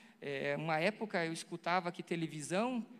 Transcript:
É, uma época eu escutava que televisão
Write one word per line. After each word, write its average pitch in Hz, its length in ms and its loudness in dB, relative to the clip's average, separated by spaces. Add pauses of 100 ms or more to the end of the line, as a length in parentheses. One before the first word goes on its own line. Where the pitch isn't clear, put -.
(200)
É, 143 380 0
uma 156 220 2
época 208 460 2
eu 160 60 0
escutava 170 600 0
que 175 100 -8
televisão 170 840 0 (140)